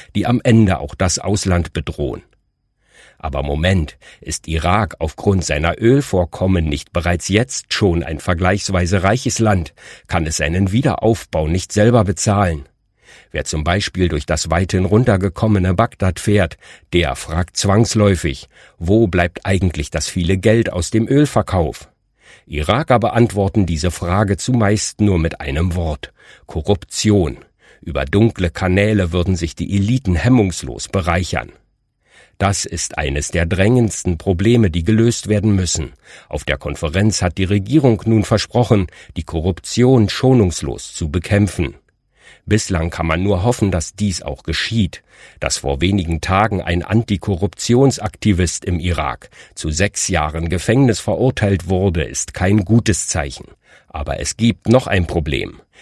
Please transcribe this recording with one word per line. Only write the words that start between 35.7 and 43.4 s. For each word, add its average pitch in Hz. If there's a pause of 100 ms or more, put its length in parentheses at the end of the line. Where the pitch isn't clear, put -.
Auf -
der 71
Konferenz 82
hat 90
die 95
Regierung 110
nun 110
versprochen, 107 (300)
die 85
Korruption 101
schonungslos 98
zu 80
bekämpfen. 92 (720)
Bislang 90
kann 82
man 82
nur 95